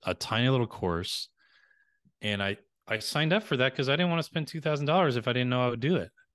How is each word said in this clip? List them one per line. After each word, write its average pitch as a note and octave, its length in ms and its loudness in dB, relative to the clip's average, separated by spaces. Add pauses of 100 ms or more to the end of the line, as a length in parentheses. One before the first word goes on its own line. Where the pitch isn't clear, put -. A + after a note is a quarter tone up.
a F2+ 120 -2
tiny A#2+ 340 0
little B2 180 2
course, F2+ 640 -4 (920)
and G2+ 200 -2
I, G2 140 -2 (300)
I A2 120 -2
signed D#3 340 0
up G#3+ 120 2
for C#3+ 120 -2
that B2+ 180 2
'cause C3+ 140 -2
I C#3 80 4
didn't F3 140 2
wanna E3 120 0
spend - 260 -6
two D#3+ 120 -10
thousand D3 260 -2
dollars D3+ 300 4
if A2+ 120 -2
I A#2+ 40 4
didn't B2 180 2
know B2+ 120 2
I B2 60 2
would A#2 120 -4
do D#3 160 2
it. F2 140 -4 (240)